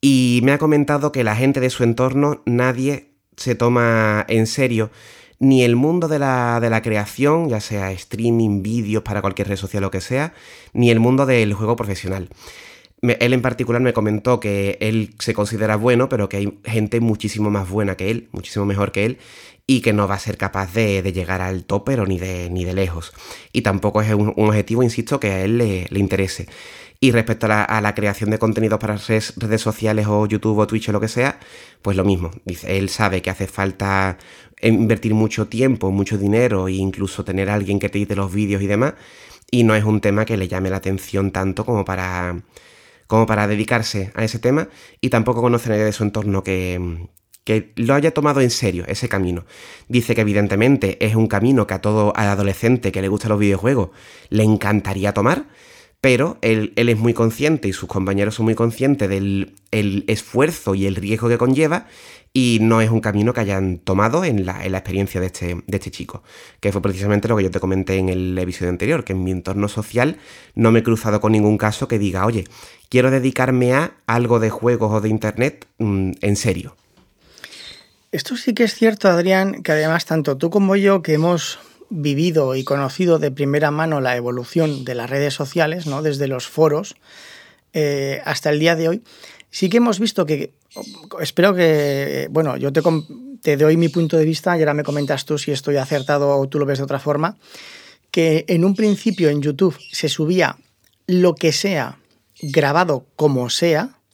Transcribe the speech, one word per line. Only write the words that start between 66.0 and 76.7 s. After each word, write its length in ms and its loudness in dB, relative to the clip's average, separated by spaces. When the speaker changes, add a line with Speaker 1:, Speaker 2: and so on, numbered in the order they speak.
Speaker 1:
que 100 0
fue 120 -2
precisamente 460 0
lo 80 2
que 80 2
yo 60 0
te 100 -4
comenté 360 0
en 140 0
el 260 -2
episodio 320 -4
anterior, 360 -2
que 100 -6
en 100 -2
mi 60 -2
entorno 380 -4
social 500 -2
no 160 4
me 100 6
he 20 -2
cruzado 400 0
con 100 4
ningún 240 4
caso 320 -2
que 100 0
diga, 280 -2
"Oye, 180 -2
quiero 200 4
dedicarme 640 2
a 220 0
algo 320 2
de 120 2
juegos 420 0
o 80 2
de 80 -2
internet, 580 -2
mm, 320 0
en 160 0
serio". 400 -4